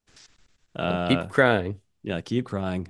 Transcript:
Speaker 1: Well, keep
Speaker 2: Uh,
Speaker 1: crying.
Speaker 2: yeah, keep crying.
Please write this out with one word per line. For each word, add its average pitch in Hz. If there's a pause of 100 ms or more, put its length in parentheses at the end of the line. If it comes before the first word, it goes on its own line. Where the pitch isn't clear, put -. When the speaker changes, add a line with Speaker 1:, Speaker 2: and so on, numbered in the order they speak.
(880)
Speaker 1:
Well, 87
keep 87
Speaker 2:
Uh, 92
Speaker 1:
crying. 101 (220)
Speaker 2:
yeah, 90
keep 123
crying. 92